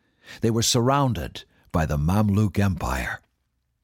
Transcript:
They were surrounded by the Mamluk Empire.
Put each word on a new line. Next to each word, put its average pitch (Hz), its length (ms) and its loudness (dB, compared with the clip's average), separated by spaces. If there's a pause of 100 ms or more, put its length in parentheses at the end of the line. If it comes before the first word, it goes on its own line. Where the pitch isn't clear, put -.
(420)
They 113 80 2
were 113 140 0
surrounded 123 800 0 (280)
by 80 140 0
the 73 120 -2
Mamluk 101 600 2
Empire. 71 640 -2 (640)